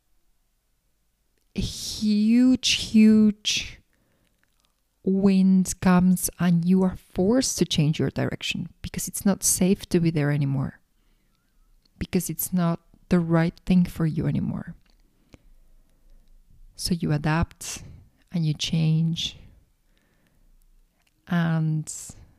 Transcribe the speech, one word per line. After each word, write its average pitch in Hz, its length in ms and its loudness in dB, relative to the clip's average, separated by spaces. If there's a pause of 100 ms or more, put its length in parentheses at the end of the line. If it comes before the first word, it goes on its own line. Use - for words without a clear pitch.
(1600)
a - 40 -4
huge, 220 1120 0
huge - 1080 2 (1300)
wind 190 760 4
comes 180 480 4 (120)
and 170 240 2
you 185 180 2
are 185 140 -2 (180)
forced 226 440 0
to 180 60 4
change 156 340 0
your 135 120 -2
direction - 580 -6 (140)
because - 240 -10
it's - 180 -8
not 196 200 -2
safe - 440 0
to 180 120 2
be 165 100 0
there 147 220 0
anymore, 139 480 -4 (1160)
because - 300 -4
it's - 240 -8
not 170 280 0 (280)
the 180 120 2
right 165 340 0 (100)
thing 180 200 4
for - 200 -6
you 151 220 -2
anymore. - 480 -6 (2000)
So - 180 -6
you 165 200 -2
adapt 156 720 -4 (480)
and 170 120 -2
you 156 80 0
change 160 840 -2 (1900)
and, 160 600 -2 (480)